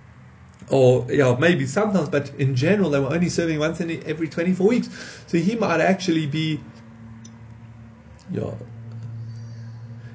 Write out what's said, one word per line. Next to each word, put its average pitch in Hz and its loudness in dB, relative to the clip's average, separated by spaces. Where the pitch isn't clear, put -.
Or, 127 6
yeah, 127 4
maybe 151 4
sometimes, 196 2
but 143 -2
in 135 0
general, 170 2
they 139 2
were 135 0
only 175 2
serving 165 0
once 156 0
in 165 -4
every 160 -4
twenty-four 180 0
weeks. 247 2
So 170 0
he 196 2
might 170 2
actually 165 2
be, 156 -2
yeah. - -4